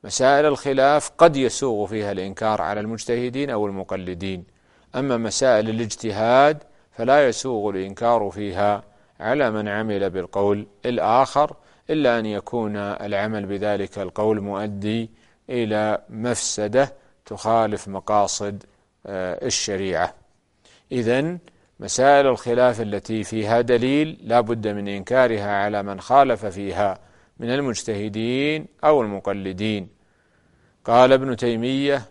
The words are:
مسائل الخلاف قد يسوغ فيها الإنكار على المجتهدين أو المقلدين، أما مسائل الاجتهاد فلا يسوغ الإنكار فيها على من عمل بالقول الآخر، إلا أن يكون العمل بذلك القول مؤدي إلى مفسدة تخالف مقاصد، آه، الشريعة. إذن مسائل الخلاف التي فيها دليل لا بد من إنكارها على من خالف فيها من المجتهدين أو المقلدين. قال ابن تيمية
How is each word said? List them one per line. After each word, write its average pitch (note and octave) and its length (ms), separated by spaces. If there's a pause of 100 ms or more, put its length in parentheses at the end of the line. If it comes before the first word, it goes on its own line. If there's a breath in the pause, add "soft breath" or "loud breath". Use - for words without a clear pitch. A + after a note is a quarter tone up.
مسائل C3+ 420
الخلاف C#3 720
قد D#3+ 180
يسوغ A#2 500
فيها G#2 260
الإنكار G2 500
على G#2 180
المجتهدين B2 680
أو G#2 160
المقلدين، F#2+ 760 (500 soft breath)
أما C3 220
مسائل A2+ 520
الاجتهاد A2+ 960 (300 soft breath)
فلا C3+ 360
يسوغ A2 420
الإنكار G2 600
فيها G2+ 520 (380 soft breath)
على A#2+ 300
من G#2+ 180
عمل G2+ 420
بالقول G2 560 (200)
الآخر، B2 680 (340 soft breath)
إلا C3 280
أن A2 80
يكون G#2 500
العمل G2+ 720
بذلك G2+ 520
القول G#2 420
مؤدي G#2 720 (400 soft breath)
إلى G#2+ 580
مفسدة A2+ 840 (320 soft breath)
تخالف A2 640
مقاصد، G2+ 760 (420)
آه، F#2 400
الشريعة. F#2+ 680 (800 soft breath)
إذن C3 460 (420 soft breath)
مسائل C#3 460
الخلاف A#2+ 540
التي G#2 440
فيها A2+ 360
دليل B2+ 640
لا A#2 180
بد A2 280
من G2+ 200
إنكارها G#2 640
على G2+ 320
من G2 180
خالف B2 460
فيها F#2+ 520 (400 soft breath)
من A#2 120
المجتهدين B2 1160 (180)
أو D3 180
المقلدين. G2+ 840 (960)
قال B2+ 280
ابن C3 240
تيمية C3 760